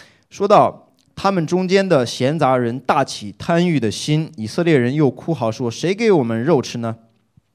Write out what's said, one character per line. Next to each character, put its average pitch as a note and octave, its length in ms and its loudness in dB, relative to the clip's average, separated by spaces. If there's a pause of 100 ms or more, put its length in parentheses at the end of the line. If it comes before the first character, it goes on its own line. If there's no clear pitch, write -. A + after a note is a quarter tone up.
(300)
说 G3 180 -4
到 C#3+ 400 4 (260)
他 - 160 -2
们 F3 160 0
中 F3+ 220 -2
间 G3 180 2
的 D3+ 180 2
闲 C3 320 -2
杂 C3 200 2
人 B2 240 -2
大 D3 240 0
起 - 340 -10
贪 F3 300 0
欲 D#3 100 0
的 A2 100 0
心， D3+ 480 -2
以 G#2+ 80 -8
色 C#3 200 -4
列 E3 120 4
人 B2 160 2
又 D3+ 160 2
哭 - 240 -4
嚎 A#2 200 -2
说 A#2+ 180 -6
：“谁 E3 240 -4
给 A3 160 0
我 D#3+ 140 4
们 A2+ 180 -2
肉 D3 180 2
吃 - 180 -10
呢？” A2+ 180 -6 (580)